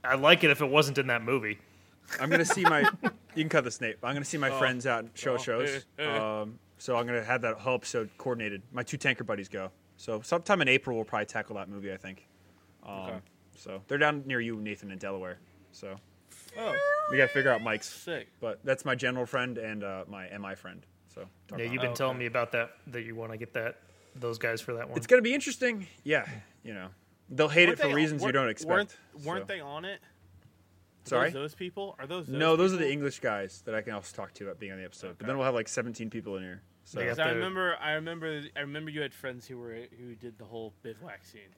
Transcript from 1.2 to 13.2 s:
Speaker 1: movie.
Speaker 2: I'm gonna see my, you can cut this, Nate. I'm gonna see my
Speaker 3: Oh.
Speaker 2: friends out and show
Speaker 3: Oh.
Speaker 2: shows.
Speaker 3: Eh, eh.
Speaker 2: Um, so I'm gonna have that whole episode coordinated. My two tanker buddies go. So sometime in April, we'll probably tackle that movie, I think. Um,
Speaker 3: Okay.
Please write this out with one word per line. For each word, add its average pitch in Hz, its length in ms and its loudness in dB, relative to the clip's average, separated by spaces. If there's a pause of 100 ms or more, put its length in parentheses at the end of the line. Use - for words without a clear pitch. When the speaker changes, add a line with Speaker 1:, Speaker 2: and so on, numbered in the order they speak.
Speaker 1:
movie. 110 360 0 (600)
Speaker 2:
I'm 135 80 0
gonna 165 160 6
see - 180 2
my, 156 180 6
you - 300 2 (260)
can 156 120 0
cut 151 160 4
this, 120 160 -6
Nate. 110 220 -2
I'm 123 100 -2
gonna 143 140 -2
see 165 100 -4
my 135 140 2
Speaker 3:
Oh. 135 80 -2
Speaker 2:
friends 127 280 2
out 120 180 2
and 117 100 -14
show 131 200 0
Speaker 3:
Oh. 123 40 0
Speaker 2:
shows. 131 480 -2 (120)
Speaker 3:
Eh, 147 60 -4
eh. 143 140 0 (240)
Speaker 2:
Um, 110 160 -10 (180)
so 123 220 -2
I'm 120 80 0
gonna 120 180 -2
have 123 160 0
that 113 140 0
whole 123 220 0
episode 117 420 -4
coordinated. 110 420 -4 (100)
My 120 120 -4
two 139 160 -6
tanker 131 260 2
buddies 101 240 -4
go. 95 220 -6 (260)
So 110 240 -6
sometime 175 400 2
in 135 80 4
April, 127 280 4
we'll 110 100 -2
probably 107 180 -2
tackle 107 320 -6
that 95 140 -8
movie, 101 200 -8
I 92 60 -8
think. 95 300 -16 (580)
Um, - 80 -14 (140)
Speaker 3:
Okay. 95 120 -8 (380)